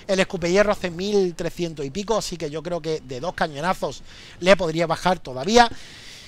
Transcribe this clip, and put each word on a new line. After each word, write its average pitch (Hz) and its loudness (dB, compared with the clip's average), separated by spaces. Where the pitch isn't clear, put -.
el 190 2
escupe 175 0
hierro 202 6
hace 185 -2
mil 185 0
trescientos 165 -4
y 139 -6
pico. 202 -2
Así - -4
que 160 -6
yo 156 -6
creo 170 -6
que 156 -4
de 127 -10
dos 175 -6
cañonazos 165 -2
le 185 8
podría 165 0
bajar 165 2
todavía. 185 4